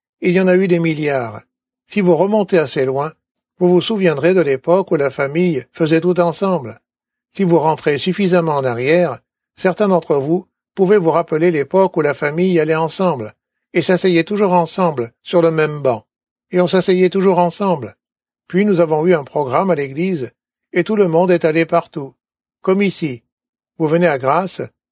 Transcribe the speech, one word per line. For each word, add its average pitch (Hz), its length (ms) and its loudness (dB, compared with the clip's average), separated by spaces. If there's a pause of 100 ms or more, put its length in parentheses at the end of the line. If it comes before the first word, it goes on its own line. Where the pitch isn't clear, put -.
(200)
il 185 100 0
y 180 100 2
en 190 60 2
a 180 100 4
eu 190 120 2
des 170 100 2
milliards. 147 600 -4 (480)
Si 208 120 -4
vous 180 160 4
remontez 196 420 0
assez 143 260 -2
loin, 139 280 -4 (460)
vous 180 100 2
vous 180 120 4
souviendrez 175 520 0
de 190 80 2
l'époque 165 500 0
où 170 60 2
la 139 140 -2
famille 147 640 -2
faisait 165 280 0
tout 175 200 0
ensemble. 170 600 -4 (560)
Si 196 80 0
vous 170 140 4
rentrez 151 400 0
suffisamment 175 580 0
en 135 80 -2
arrière, 135 540 0 (380)
certains 190 320 0
d'entre 165 280 0
vous 156 300 -2 (280)
pouvaient 196 240 4
vous 165 120 2
rappeler 160 400 0
l'époque 180 460 0
où 165 40 2
la 147 140 0
famille 170 440 0
allait 156 160 0
ensemble, 160 600 -4 (400)
et 170 80 0
s'asseyaient 175 420 0
toujours 196 300 0
ensemble 160 580 -2 (100)
sur 175 200 2
le 165 80 4
même 151 320 -2
banc. 123 240 -2 (440)
Et 180 100 0
on 180 60 2
s'asseyait 185 440 2
toujours 180 280 2
ensemble. 170 580 -2 (520)
Puis 185 160 0
nous 196 160 2
avons 156 260 0
eu 185 80 4
un 147 100 -2
programme 147 460 -2
à 170 40 2
l'église, 143 560 -4 (420)
et 175 120 0
tout 220 120 -2
le 196 120 4
monde 170 220 2
est 170 140 2
allé 160 220 0
partout. 156 480 -4 (480)
Comme 190 180 0
ici. 165 420 -4 (540)
Vous 160 120 -2
venez 170 180 2
à 147 120 0
Grasse, 143 440 -2 (300)